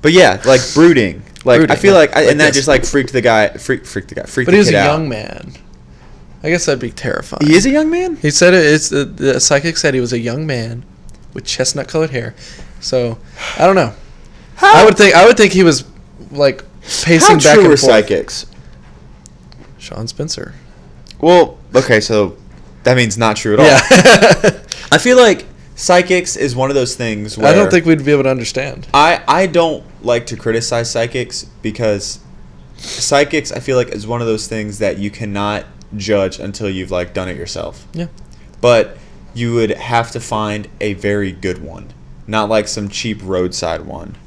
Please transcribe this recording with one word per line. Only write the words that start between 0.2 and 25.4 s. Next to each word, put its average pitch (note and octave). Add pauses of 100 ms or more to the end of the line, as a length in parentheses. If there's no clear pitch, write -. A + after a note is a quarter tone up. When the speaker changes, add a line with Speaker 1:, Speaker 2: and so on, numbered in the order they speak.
Speaker 1:
like, B2+ (120)
brooding. C3 (220)
Like, B2+
Speaker 2:
Brooding, D#3+
Speaker 1:
I -
feel G3
Speaker 2:
yeah. F3+
Speaker 1:
like, D3+
I, D#3
Speaker 2:
Like C#3+
Speaker 1:
and D3
that D3+
Speaker 2:
this. C#3
Speaker 1:
just, C3+
like, C3+
freaked C3+
the B2+
guy, A2
freak, -
freaked -
the -
guy, -
freaked -
Speaker 2:
But F3+
Speaker 1:
the G3
Speaker 2:
he -
was G3+
Speaker 1:
kid -
Speaker 2:
a G2+
Speaker 1:
out. G2 (140)
Speaker 2:
young D#3+
man. - (880)
I D3+
guess E3+
that'd C#3
be A#2+
terrifying. -
Speaker 1:
He D#3
is G3+
a C4+
young D#4
man? F4
Speaker 2:
He D3+
said F3
it, E3+
it's, D3+
the, C#3+
the C3+
psychic D3
said C#3+
he C3
was A#2+
a A#2+
young A#2+
man A#2+ (500)
with -
chestnut -
colored D#3+
hair. B2 (460)
So, A#2+ (400)
I D#3
don't F#3+
know. C3 (600)
Speaker 1:
How G4
Speaker 2:
I G#3+
would G#3+
think, G3
I F3+
would A#3+
think G3+
he F#3
was, D#3 (460)
like, C#3 (400)
pacing E3
Speaker 1:
How C3+
Speaker 2:
back D3+
Speaker 1:
true G#3
Speaker 2:
and D#3
Speaker 1:
are C#3
Speaker 2:
forth. C3+
Speaker 1:
psychics? G#2 (1300)
Speaker 2:
Sean -
Spencer. - (640)
Speaker 1:
Well, E3+ (160)
okay, B2+
so G#2 (460)
that B2+
means A2+
not A2
true G#2+
at A2
all. D#3
Speaker 2:
Yeah. C#3
<laughs> -
Speaker 1:
I D#3
feel B3
like A3+ (300)